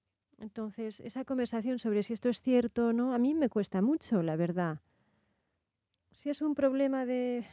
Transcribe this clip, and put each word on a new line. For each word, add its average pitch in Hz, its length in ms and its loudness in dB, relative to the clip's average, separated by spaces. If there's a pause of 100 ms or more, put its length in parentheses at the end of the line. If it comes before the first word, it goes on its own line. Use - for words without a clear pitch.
(380)
Entonces, 220 600 -10
esa 254 240 -8
conversación 247 540 -2
sobre 208 240 2
si 233 100 -6
esto 233 160 -2
es - 140 -2
cierto 240 460 2
o 233 40 2
no, 247 220 2
a 240 40 2
mí 262 160 4
me 302 140 4
cuesta 196 340 0
mucho, 240 400 2
la 160 140 0
verdad. 170 440 0 (1300)
Si - 180 -8
es 294 120 -6
un 302 120 0
problema 269 520 2
de, 247 460 -2